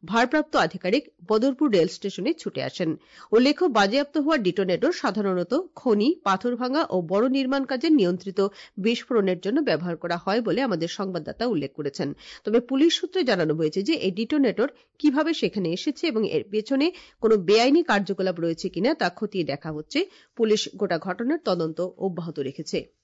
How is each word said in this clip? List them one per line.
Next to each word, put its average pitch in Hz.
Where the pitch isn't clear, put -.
ভারপ্রাপ্ত 254
আধিকারিক 214
বদরপুর 254
রেল 180
স্টেশনে 185
ছুটে -
আসেন। 160
উল্লেখ্য, 285
বাজেয়াপ্ত 254
হওয়া 302
ডিটোনেটর 190
সাধারণত 196
খনি, 214
পাথর 196
ভাঙা 254
ও -
বড় 190
নির্মাণ 269
কাজে 269
নিয়ন্ত্রিত 185
বিস্ফোরণের 202
জন্য 220
ব্যবহার 175
করা 175
হয় 202
বলে 220
আমাদের 170
সংবাদদাতা 180
উল্লেখ 151
করেছেন। 143
তবে 214
পুলিশ 269
সূত্রে -
জানানো 180
হয়েছে 160
যে 311
এই 190
ডিটোনেটর 233
কিভাবে 302
সেখানে 185
এসেছে 285
এবং 226
এর -
পেছনে 269
কোনো 220
বেআইনি 247
কার্যকলাপ 190
রয়েছে 165
কিনা 196
তা 180
খতিয়ে 185
দেখা 143
হচ্ছে। 151
পুলিশ 214
গোটা 180
ঘটনার 233
তদন্ত 165
অব্যাহত 170
রেখেছে। 143